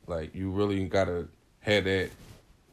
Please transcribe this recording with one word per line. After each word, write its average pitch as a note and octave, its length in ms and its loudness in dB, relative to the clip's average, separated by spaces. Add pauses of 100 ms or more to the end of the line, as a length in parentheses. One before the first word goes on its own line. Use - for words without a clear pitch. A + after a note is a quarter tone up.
Like, D#2+ 280 -6
you F#2+ 160 -4
really G2 340 2
gotta F2 440 0 (320)
have G2+ 240 2
that F#2+ 260 0 (640)